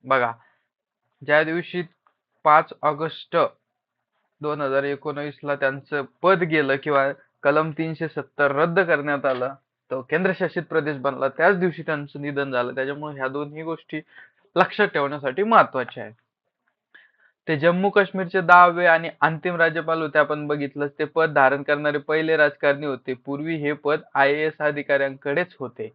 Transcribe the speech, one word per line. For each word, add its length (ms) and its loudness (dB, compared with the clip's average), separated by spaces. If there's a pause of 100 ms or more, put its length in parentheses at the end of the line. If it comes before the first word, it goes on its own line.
बघा, 280 0 (880)
ज्या 220 4
दिवशी 380 -4 (640)
पाच 360 4
ऑगस्ट 560 -4 (1040)
दोन 200 -6
हजार 220 0
एकोणावीस 600 -8
ला 120 -4
त्यांचं 480 -4 (180)
पद 240 4
गेलं 300 0
किंवा 320 0 (360)
कलम 280 2
तीनशे 360 -6
सत्तर 480 -2
रद्द 240 2
करण्यात 460 0
आलं, 280 -2 (380)
तो 100 -6
केंद्रशासित 640 -2
प्रदेश 340 -4
बनला, 320 -4
त्याच 300 2
दिवशी 220 -2
त्यांचं 400 -8
निधन 300 -4
झालं. 240 -4
त्याच्यामुळे 400 -6
ह्या 120 -6
दोन्ही 360 -8
गोष्टी 380 -10 (540)
लक्षात 320 2
ठेवण्यासाठी 560 -4
महत्वाच्या 600 2
आहेत. 100 -16 (1300)
ते 100 -2
जम्मू 320 2
काश्मीरचे 520 0
दहावे 440 6
आणि 240 4 (120)
अंतिम 340 0
राज्यपाल 460 0
होते, 180 0
आपण 280 0
बघितलं. 400 -4 (120)
ते 60 -2
पद 280 0
धारण 300 4
करणारे 360 -2
पहिले 380 0
राजकारणी 480 2
होते. 300 -6
पूर्वी 400 -8
हे 180 -2
पद 280 -2 (120)
आयएएस 480 0
अधिकाऱ्यांकडेच 1000 -2
होते. 360 -10